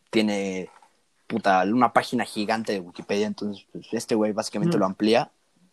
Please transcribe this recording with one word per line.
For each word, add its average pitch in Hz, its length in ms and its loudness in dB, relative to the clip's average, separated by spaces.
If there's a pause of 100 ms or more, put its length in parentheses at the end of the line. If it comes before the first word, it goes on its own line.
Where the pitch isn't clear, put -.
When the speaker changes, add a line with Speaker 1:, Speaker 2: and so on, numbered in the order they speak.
(120)
Speaker 1:
tiene, 98 580 0 (560)
puta, 95 380 2
una 117 300 2
página 120 320 0
gigante 110 480 -2
de 98 80 -2
Wikipedia, 98 440 -2
entonces, 104 460 -6
pues, - 200 -14
este 117 220 -4
güey 107 180 2
básicamente 104 460 -2
Speaker 2:
Mm. 101 40 2
Speaker 1:
lo 95 40 4
amplía. 107 460 2 (420)